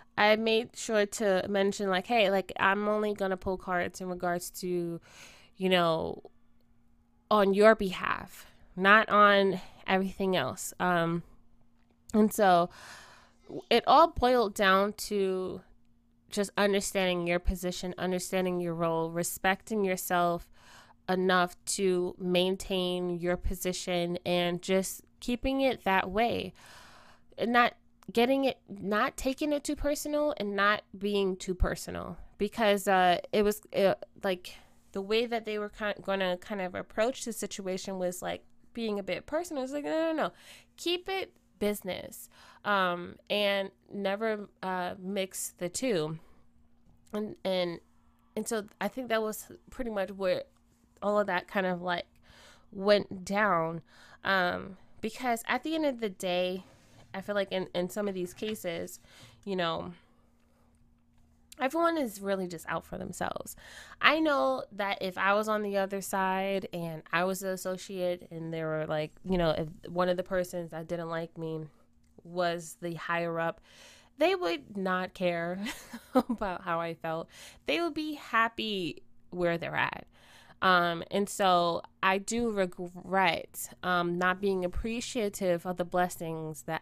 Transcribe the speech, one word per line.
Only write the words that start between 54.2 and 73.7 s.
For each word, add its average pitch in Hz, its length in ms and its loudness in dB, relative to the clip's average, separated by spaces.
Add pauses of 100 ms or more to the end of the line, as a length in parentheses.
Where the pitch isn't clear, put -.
um, 185 520 0 (220)
because 233 480 -4
at 247 160 0
the 320 120 -4
end 311 100 0
of 254 140 -2
the 220 100 -4
day, 185 560 -2 (480)
I 190 80 -8
feel 202 140 -4
like 196 160 -2
in, 185 240 -2
in 180 140 -2
some 208 180 -4
of 190 80 -4
these 180 180 -6
cases, 180 680 -8 (460)
you 196 100 -4
know, 170 380 -2 (1700)
everyone 330 380 0
is 214 220 -4
really 196 280 -2
just 175 200 -12
out 165 180 -4
for - 120 -10
themselves. - 580 -8 (460)
I 285 180 6
know 269 520 2
that 202 300 -4
if 185 160 -4
I 190 160 4
was 214 140 2
on 214 140 0
the 202 160 -2
other 196 240 -2
side 190 720 -2
and 165 380 -8
I 175 140 2
was 190 160 -2
the 196 80 -6
associate 185 800 -6
and 165 200 -8
there 160 160 -4
were, 156 200 -4
like, 156 240 -4 (120)
you 185 140 0
know, 170 140 4
if 160 160 -2 (200)
one 175 220 0
of 180 80 2
the 185 60 -2
persons 180 480 -4
that 160 160 -10
didn't 170 220 -6
like 165 280 -6
me 160 280 -8 (580)
was 170 580 -4
the 170 140 -6
higher 170 440 -2
up, 165 220 -2 (560)